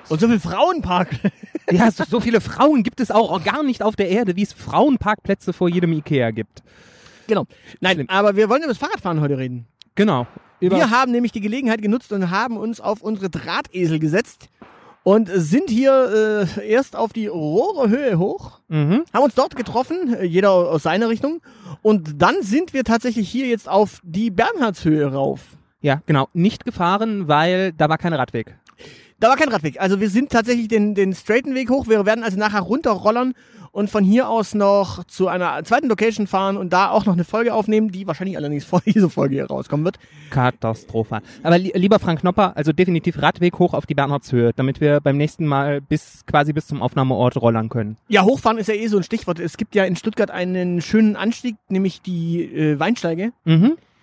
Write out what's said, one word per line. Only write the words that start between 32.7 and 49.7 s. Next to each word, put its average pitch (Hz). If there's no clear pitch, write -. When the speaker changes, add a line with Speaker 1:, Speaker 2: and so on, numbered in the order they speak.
Speaker 1:
und 202
von 214
hier 208
aus 226
noch 202
zu -
einer 170
zweiten 254
Location 214
fahren 196
und 185
da 190
auch 202
noch 196
eine 175
Folge 233
aufnehmen, 214
die 190
wahrscheinlich 180
allerdings 147
vor 175
<laughs> -
dieser 190
Folge 139
hier 135
rauskommen 139
wird. -
Speaker 2:
Katastrophe. 113
Aber 170
li-, 185
lieber 196
Frank 165
Knopper, 185
also 151
definitiv 165
Radweg 175
hoch 180
auf -
die 147
Bernhardshöhe, 135
damit 131
wir 147
beim 139
nächsten 151
Mal 143
bis, -
quasi 147
bis 151
zum 143
Aufnahmeort 127
rollern 113
können. 110
Speaker 1:
Ja, 196
hochfahren 226
ist 190
ja 220
eh 220
so 208
ein 180
Stichwort. 175
Es 175
gibt -